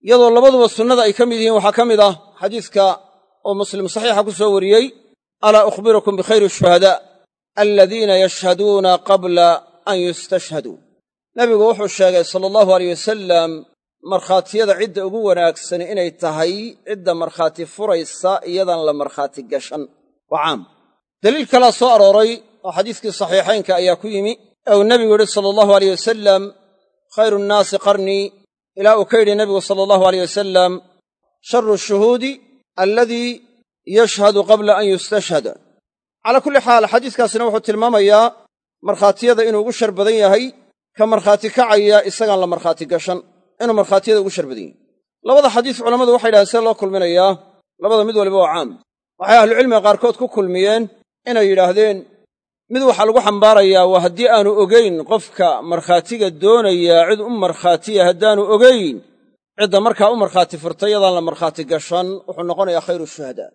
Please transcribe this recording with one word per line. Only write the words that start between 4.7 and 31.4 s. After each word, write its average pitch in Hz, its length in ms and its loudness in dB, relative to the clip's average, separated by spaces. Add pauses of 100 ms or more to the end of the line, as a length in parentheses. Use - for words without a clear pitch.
"Alaa 214 240 6
ukhbirukum 208 500 0
bi 180 60 -6
khayri 214 260 2
shuhadaa, 180 480 2 (600)
alladhiina 208 640 2
yashhaduuna 190 800 0
qabla 180 500 2 (360)
an 196 140 -4
yustashhaduu." 165 760 -8 (600)
Nabigu 233 260 2
wuxuu 208 260 0
sheegay 180 360 0
sallallahu 190 500 0
alayhi 180 200 -2
wasallam, 175 560 -2 (540)
markhaatiyada 190 760 -2
cidda 196 280 -6
ugu 196 180 -8
wanaagsan 170 580 -2
inay 180 280 -6
tahay 160 440 -4 (320)
cidda 185 280 -6
markhaati 165 520 -6
furaysa 185 680 -6 (140)
iyadaan 175 400 -4
la 151 60 0
markhaati 143 500 -8
gashan. 139 400 -10 (480)
Waa 151 140 -4
caam. 147 160 -4 (640)
Daliil 262 220 0
kalaa 247 260 4
soo 247 180 0
arooray 214 400 4 (320)
oo 185 100 -10
xadiiskii 202 400 -6
saxiixaynka 190 600 -2
ayaa 180 220 0
ku - 100 -16
yimi, 208 260 -6 (340)
ee 214 80 4
uu 202 100 4
nabigu 226 280 2
yidhi 214 140 2
sallallahu 202 480 0
alayhi 190 200 2
wasallam, 208 480 0 (720)
"Khayru 214 260 0
nnaasi 202 400 -2
qarnii", 196 460 -2 (520)
ilaa 214 220 4
uu 196 60 0
ka 226 140 -2
yidhi 208 160 2
nabigu 202 260 -2
sallallahu 196 460 0
alayhi 185 200 0
wasallam, 180 460 -2 (760)